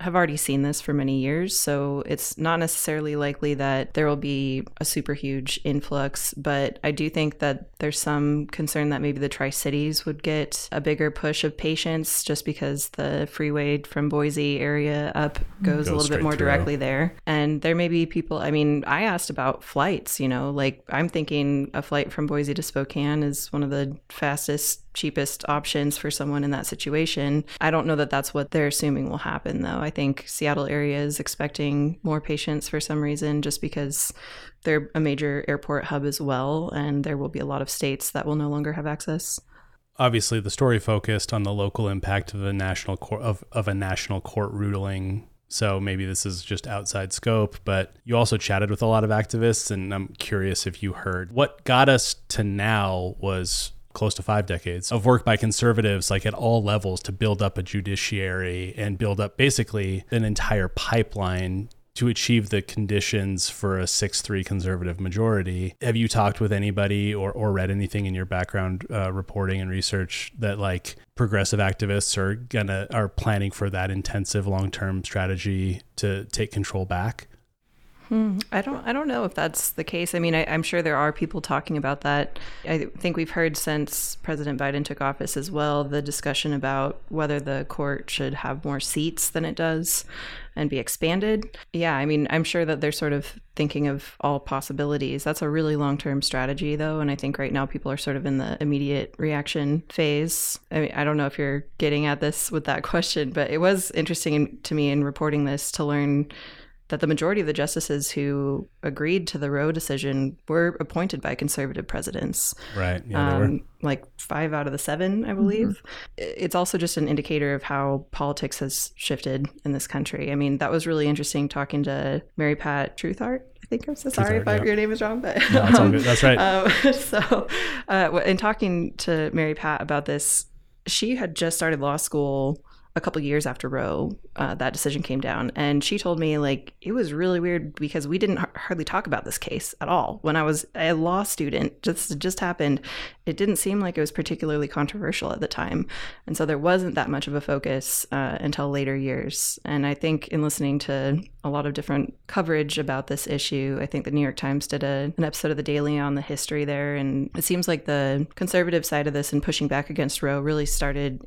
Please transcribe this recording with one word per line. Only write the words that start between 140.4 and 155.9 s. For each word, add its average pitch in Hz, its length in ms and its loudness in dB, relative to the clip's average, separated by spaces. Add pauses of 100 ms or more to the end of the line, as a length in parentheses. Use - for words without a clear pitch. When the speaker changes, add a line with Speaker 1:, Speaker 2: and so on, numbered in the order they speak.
Speaker 1:
was 151 320 2
a 165 200 2
law 175 280 2
student, 143 600 -2
just, - 280 0
it 147 80 -4
just 180 220 -2
happened, 156 400 2 (440)
it 165 120 -2
didn't 202 200 2
seem 196 220 0
like 180 180 0
it 156 40 0
was 147 100 0
particularly 151 560 -2
controversial 160 640 -2
at - 60 -4
the - 80 -2
time. - 400 -2 (400)
And 151 100 -4
so - 80 2
there 147 140 0
wasn't 180 380 2
that 139 140 0
much 143 180 -2
of 143 60 -4
a 147 60 0
focus, 139 680 -2
uh, 135 300 -2
until 143 280 -2
later 139 280 0
years. 135 680 -2
And 143 220 0
I 143 80 0
think 156 340 0
in 156 140 0
listening 143 380 0
to 139 420 0 (220)
a 147 60 0
lot 143 160 0
of 143 80 -2
different 143 400 -2 (120)
coverage 156 520 0
about 139 280 -2
this 143 220 -4
issue, 135 520 -2
I 143 60 -2
think - 200 -4
the - 40 -4
New 147 100 2
York 135 160 0
Times 143 300 -2
did 143 160 -2
a, 139 340 -2
an 165 80 2
episode 151 280 -2
of 151 40 0
The 151 60 -4
Daily 147 380 0